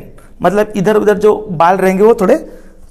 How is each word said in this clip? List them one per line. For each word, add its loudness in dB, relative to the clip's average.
मतलब -2
इधर 0
उधर 0
जो 2
बाल 0
रहेंगे 0
वो 4
थोड़े 0